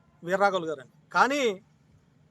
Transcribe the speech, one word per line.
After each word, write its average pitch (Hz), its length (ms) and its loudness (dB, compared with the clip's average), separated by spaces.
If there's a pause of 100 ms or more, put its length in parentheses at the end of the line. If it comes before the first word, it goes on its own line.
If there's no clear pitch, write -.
(240)
వీర్రాఘవులు 185 420 0
గారు 147 140 -8
అని. 123 100 -20 (240)
కానీ 226 480 2 (680)